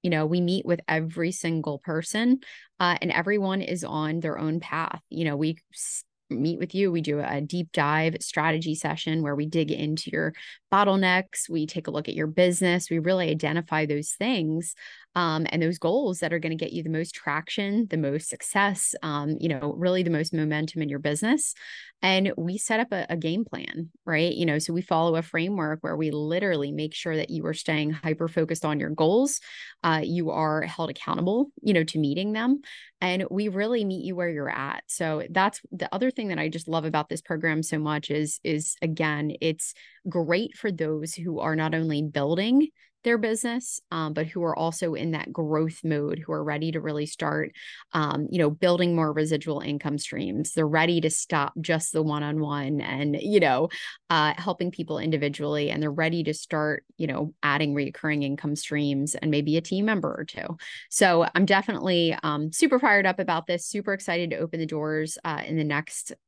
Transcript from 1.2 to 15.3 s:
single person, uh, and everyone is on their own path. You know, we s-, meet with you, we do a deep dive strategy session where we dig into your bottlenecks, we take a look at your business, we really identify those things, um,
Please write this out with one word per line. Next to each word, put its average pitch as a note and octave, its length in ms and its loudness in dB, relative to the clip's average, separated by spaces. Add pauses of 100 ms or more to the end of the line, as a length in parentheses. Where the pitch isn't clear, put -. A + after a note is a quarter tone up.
single D#3+ 460 -2
person, A3 640 2 (380)
uh, F3 240 4
and F3 80 0
everyone F#3+ 520 2
is F3 200 -4
on D#3 380 -2
their D#3+ 180 -4
own D#3+ 220 -2
path. - 500 -6
You E3 140 -2
know, D3 120 0
we D#3 220 0 (160)
s-, - 300 -8 (260)
meet C#3+ 300 -2
with E3+ 120 -4
you, F#3+ 200 2
we E3+ 80 0
do D3+ 180 0
a C#3+ 220 -2
deep E3 320 -4
dive D#3 480 2
strategy D#3+ 560 0
session D#3 460 -2
where C#3+ 120 0
we D3 120 -2
dig D#3 260 0
into D#3 380 -4
your D#3+ 240 -2 (380)
bottlenecks, F#3+ 800 4
we D#3 160 0
take D#3 220 -6
a - 20 -4
look D3 180 -4
at - 60 -6
your D#3 140 -2
business, F3+ 600 4
we E3 100 2
really F3+ 280 2
identify D#3 580 0
those D3 260 -2
things, E3+ 640 -2 (400)
um, D#3+ 340 2